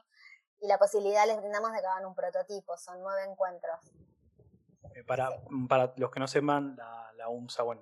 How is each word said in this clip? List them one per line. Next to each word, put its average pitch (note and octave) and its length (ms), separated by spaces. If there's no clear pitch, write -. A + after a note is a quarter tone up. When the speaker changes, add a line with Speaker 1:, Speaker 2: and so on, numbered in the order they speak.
Speaker 1:
y G#3 60
la G3+ 100
posibilidad G3+ 500
les A3 120
brindamos G#3 340
de A3 80
que F#3 60
hagan F#3+ 180
un F#3 100
prototipo, F#3 600
son F3+ 240
nueve G3 240
encuentros. F3+ 560
Speaker 2:
Eh, B2 100
para, B2+ 260
Speaker 1:
Sí. B2 80
Speaker 2:
para B2+ 260
los B2 140
que - 100
no C3+ 80
sepan, C#3+ 480
la, A2+ 400
la A2+ 120
umsa, B2 340
bueno, A#2 200